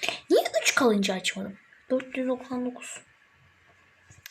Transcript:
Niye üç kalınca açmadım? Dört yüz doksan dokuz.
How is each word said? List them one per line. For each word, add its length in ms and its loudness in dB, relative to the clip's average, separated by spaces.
Niye 120 8
üç 120 2
kalınca 400 4
açmadım? 440 -6
Dört 260 -2
yüz 120 -2
doksan 380 -4
dokuz. 340 -10